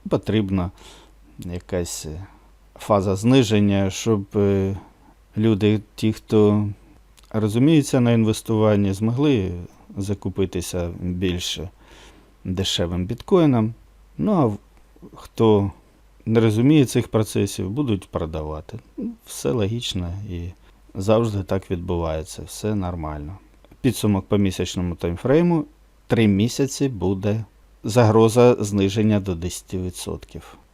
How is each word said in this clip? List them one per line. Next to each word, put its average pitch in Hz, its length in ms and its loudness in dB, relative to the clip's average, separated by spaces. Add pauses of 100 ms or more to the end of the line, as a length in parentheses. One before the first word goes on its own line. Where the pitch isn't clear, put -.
Потрібна 98 600 -2 (680)
якась, 87 680 -8
е, 80 200 -12 (480)
фаза 98 420 0
зниження, 104 720 2
щоб, 104 360 -2 (100)
е, 98 400 0 (600)
люди, 107 440 2 (140)
ті, 110 180 -2
хто 104 560 2 (680)
розуміються 127 640 2
на 120 120 4
інвестуванні, 107 800 2
змогли 113 600 0 (440)
закупитися 92 920 -4 (100)
більш 90 600 -4 (840)
дешевим 90 600 -4
біткоїном. 120 680 0 (440)
Ну, 190 140 0
а 165 140 2
в-, 104 120 -2 (560)
хто 104 580 2 (540)
не 113 140 2
розуміє 120 440 4
цих 113 240 -2
процесів, 104 640 -2
будуть 113 380 -4
продавати. 80 680 -8 (180)
Ну, 240 160 -10 (140)
все - 240 -6
логічно 104 600 -4 (180)
і 87 100 -8 (540)
завжди 107 480 0
так 92 280 -4
відбувається, 85 760 -6
все 107 280 -6
нормально. 87 640 -8 (420)
Підсумок 104 460 0
по 104 120 0
місячному 90 560 -2
таймфрейму. 147 680 0 (420)
Три 110 220 2
місяці 120 600 0
буде 101 560 -2 (400)
загроза 113 760 6
зниження 104 600 2
до 95 140 -4
десяти 90 440 -8
відсотків. - 800 -10 (180)